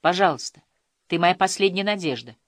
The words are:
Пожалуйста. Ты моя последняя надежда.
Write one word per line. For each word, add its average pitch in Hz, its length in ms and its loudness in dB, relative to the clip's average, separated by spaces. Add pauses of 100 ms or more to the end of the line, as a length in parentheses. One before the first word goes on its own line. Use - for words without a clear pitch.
Пожалуйста. 175 600 0 (440)
Ты 165 120 -4
моя 175 160 4
последняя 190 500 0
надежда. 151 500 -4 (120)